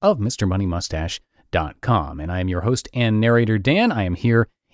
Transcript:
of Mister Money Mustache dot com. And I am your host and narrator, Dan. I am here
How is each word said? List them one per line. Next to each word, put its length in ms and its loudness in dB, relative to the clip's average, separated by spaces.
of 180 2
Mister 260 -2
Money 200 0
Mustache 560 -6
dot 280 -4
com. 400 -2
And 100 -6
I 100 -2
am 80 -2
your 120 -2
host 320 -2
and 260 0
narrator, 380 2
Dan. 360 2
I 100 0
am 120 -2
here 320 2